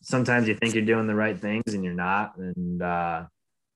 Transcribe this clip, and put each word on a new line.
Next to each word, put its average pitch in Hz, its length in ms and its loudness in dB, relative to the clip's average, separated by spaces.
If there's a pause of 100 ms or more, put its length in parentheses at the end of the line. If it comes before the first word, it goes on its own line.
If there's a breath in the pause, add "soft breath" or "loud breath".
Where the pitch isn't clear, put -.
sometimes 123 460 2
you 107 80 2
think 113 200 -2
you're 110 80 4
doing 110 240 4
the 107 80 0
right 107 240 0
things 107 340 -2
and 98 100 -2
you're 90 100 -2
not. 92 440 -2
And, 87 440 -4
uh, 85 440 -2 (500)